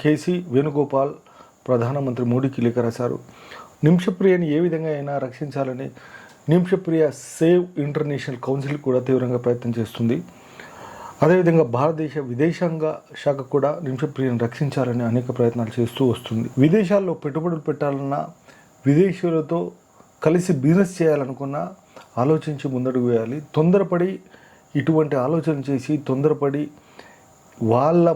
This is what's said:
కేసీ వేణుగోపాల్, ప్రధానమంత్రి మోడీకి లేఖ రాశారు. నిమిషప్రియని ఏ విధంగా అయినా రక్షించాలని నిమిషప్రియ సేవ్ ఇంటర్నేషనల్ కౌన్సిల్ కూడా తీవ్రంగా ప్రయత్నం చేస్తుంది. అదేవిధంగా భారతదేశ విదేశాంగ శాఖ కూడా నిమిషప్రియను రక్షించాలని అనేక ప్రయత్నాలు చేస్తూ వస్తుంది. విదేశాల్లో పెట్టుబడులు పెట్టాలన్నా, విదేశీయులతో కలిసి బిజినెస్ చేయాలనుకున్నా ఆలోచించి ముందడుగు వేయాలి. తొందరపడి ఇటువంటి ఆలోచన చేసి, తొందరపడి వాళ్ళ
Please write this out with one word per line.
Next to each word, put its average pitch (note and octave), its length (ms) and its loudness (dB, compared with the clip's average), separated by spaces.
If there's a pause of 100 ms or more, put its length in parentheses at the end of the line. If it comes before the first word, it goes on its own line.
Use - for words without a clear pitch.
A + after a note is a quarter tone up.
కేసీ D3+ 300 2 (180)
వేణుగోపాల్, C#3 600 0 (540)
ప్రధానమంత్రి B2 640 0
మోడీకి C3 360 0
లేఖ A#2+ 200 0
రాశారు. B2 320 -4 (680)
నిమిషప్రియని F3+ 680 4
ఏ D#3 120 2
విధంగా D#3+ 300 -2
అయినా C#3+ 160 -6 (140)
రక్షించాలని C3+ 640 -6 (600)
నిమిషప్రియ F3 520 2 (340)
సేవ్ F3 260 4 (220)
ఇంటర్నేషనల్ C#3+ 600 -4
కౌన్సిల్ C#3 400 -4
కూడా B2+ 220 2
తీవ్రంగా B2+ 380 0
ప్రయత్నం A#2+ 320 -2
చేస్తుంది. A#2 380 -2 (1080)
అదేవిధంగా E3 420 6 (100)
భారతదేశ D3+ 380 -2 (160)
విదేశాంగ D#3+ 560 -2 (360)
శాఖ C#3 180 0 (140)
కూడా C#3 160 2 (180)
నిమిషప్రియను C3 580 -2
రక్షించాలని B2 640 -2
అనేక B2 180 0 (100)
ప్రయత్నాలు A#2 400 0
చేస్తూ A#2+ 340 0
వస్తుంది. A2+ 360 -4 (160)
విదేశాల్లో F#3+ 500 2 (100)
పెట్టుబడులు D#3 440 -4
పెట్టాలన్నా, C#3 540 -4 (640)
విదేశీయులతో E3 720 2 (640)
కలిసి F3 280 2 (100)
బిజినెస్ F3+ 360 4
చేయాలనుకున్నా C#3 600 -2 (640)
ఆలోచించి D3+ 520 0
ముందడుగు B2+ 360 0
వేయాలి. A#2 280 -2 (180)
తొందరపడి F3+ 520 2 (720)
ఇటువంటి D3+ 440 2
ఆలోచన D#3 320 0 (120)
చేసి, C#3 260 -2 (140)
తొందరపడి C#3+ 540 0 (1080)
వాళ్ళ E3 420 4